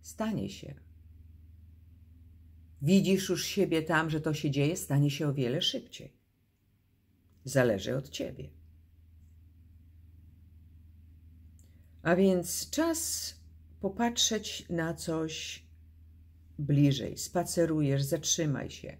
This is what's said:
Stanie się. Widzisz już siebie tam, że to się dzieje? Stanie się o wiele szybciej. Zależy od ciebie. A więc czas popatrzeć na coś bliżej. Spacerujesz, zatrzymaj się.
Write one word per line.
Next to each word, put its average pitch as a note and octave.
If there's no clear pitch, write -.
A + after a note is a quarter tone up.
Stanie G#3+
się. -
Widzisz F3+
już -
siebie D#3+
tam, D#3+
że D3+
to D#3
się D3
dzieje? C#3+
Stanie C#3+
się D3
o C#3
wiele C3+
szybciej. -
Zależy A#2+
od C#3
ciebie. -
A E3
więc F#3
czas -
popatrzeć A3+
na D#3+
coś D#3+
bliżej. C#3+
Spacerujesz, D#3
zatrzymaj C#3+
się. -